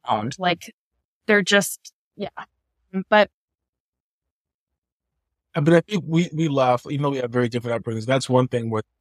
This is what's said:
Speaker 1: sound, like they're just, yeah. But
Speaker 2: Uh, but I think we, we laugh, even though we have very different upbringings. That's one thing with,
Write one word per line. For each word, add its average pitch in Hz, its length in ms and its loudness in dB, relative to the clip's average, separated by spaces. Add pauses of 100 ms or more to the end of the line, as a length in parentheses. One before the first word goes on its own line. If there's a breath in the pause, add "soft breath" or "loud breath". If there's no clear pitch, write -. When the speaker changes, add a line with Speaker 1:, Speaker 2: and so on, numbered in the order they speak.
Speaker 1:
sound, 110 320 -2
like 180 340 -4 (540)
they're 208 160 4
just, - 480 0 (240)
yeah. 196 140 -10 (800)
But 208 200 4 (2250)
Speaker 2:
Uh, 165 60 -2
but 160 120 4
I 170 80 6
think 190 240 -4
we, 165 280 0
we 156 160 -2
laugh, 127 400 2
even 143 140 -4
though 143 80 0
we 139 60 -4
have 123 140 -6
very 123 180 0
different 117 340 -4
upbringings. 113 220 -6
That's 131 240 -2
one 127 180 4
thing 117 220 -4
with, 107 160 -4 (160)